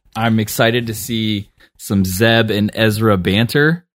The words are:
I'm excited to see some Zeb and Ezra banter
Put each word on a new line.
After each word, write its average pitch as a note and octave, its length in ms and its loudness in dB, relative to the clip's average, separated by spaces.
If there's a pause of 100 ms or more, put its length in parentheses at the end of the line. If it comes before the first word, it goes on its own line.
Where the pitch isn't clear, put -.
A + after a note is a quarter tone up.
(180)
I'm A2+ 220 0
excited A#2 480 0
to A2 60 -6
see G#2+ 560 -6 (280)
some G2 260 0
Zeb A2+ 480 2
and G#2 220 -2
Ezra G#2+ 440 2
banter A#2 680 0 (100)